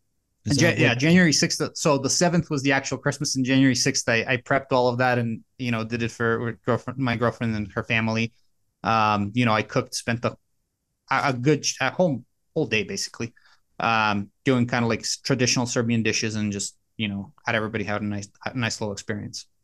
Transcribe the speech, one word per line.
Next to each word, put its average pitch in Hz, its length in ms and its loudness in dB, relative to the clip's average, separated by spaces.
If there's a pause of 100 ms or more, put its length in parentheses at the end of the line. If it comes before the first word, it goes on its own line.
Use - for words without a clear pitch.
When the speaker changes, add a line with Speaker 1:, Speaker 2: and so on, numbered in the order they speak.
(460)
Speaker 1:
Is 135 120 0
Speaker 2:
Jan-, 165 180 4
Speaker 1:
that 165 60 0
Speaker 2:
yeah, 143 80 4
Speaker 1:
what 120 100 0
Speaker 2:
January 165 340 6
sixth. - 280 0 (140)
So 143 220 2
the 123 140 -2
seventh 170 400 2
was 139 120 -2
the 139 100 2
actual 135 260 -2
Christmas, 143 380 -2
and 127 80 0
January 131 300 4
sixth, - 340 0
I, 113 180 4
I 127 100 0
prepped 135 340 -2
all 123 180 4
of 120 100 -2
that 127 180 2
and, 117 240 -2 (160)
you 123 140 -4
know, 110 140 -2
did 117 180 -4
it 113 80 -2
for 117 540 -2
girlfriend, 127 340 -2
my 120 160 0
girlfriend 113 400 0
and 98 160 -6
her 113 120 -6
family. 113 500 0 (500)
Um, 107 500 2
you 123 120 2
know, 110 80 4
I 110 100 2
cooked, - 320 -4
spent 120 260 -6
the, 113 100 -2 (800)
a, 135 200 0
a 131 40 0
good 135 320 0
sh-, - 160 -6
at 131 120 -2
home 160 320 0 (280)
whole 156 140 -2
day, 107 160 0
basically, 98 500 -8 (460)
um, 107 500 0 (140)
doing 123 240 2
kinda, 120 180 0
like, 113 140 0
s-, - 180 -6
traditional 123 480 0
Serbian 117 380 0
dishes 110 320 -2
and 104 160 -2
just, 101 260 -8 (200)
you 110 100 -2
know, 101 240 -8 (140)
had 120 100 0
everybody 107 300 -2
have 104 160 -2
a 104 40 -6
nice, 104 220 -6 (180)
a 107 80 -6
nice 117 280 -4
little 107 100 -6
experience. - 540 -10 (180)